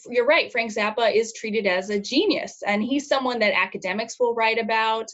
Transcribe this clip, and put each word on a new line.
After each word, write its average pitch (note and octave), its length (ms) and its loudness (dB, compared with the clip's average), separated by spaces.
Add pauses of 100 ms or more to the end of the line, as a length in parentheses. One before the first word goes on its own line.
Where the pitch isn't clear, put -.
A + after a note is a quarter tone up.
you're A#3+ 180 2
right, D4+ 240 4
Frank A3+ 220 -4
Zappa G#3+ 420 0
is A3 200 2
treated G#3+ 340 -2
as F#3 200 0
a G#3 120 -2
genius, D4 680 0
and G#3 160 0
he's C#4 240 -2
someone B3+ 320 0
that G3+ 180 2
academics F#3+ 600 -4
will A#3 160 2
write A3+ 240 2
about, A3 560 0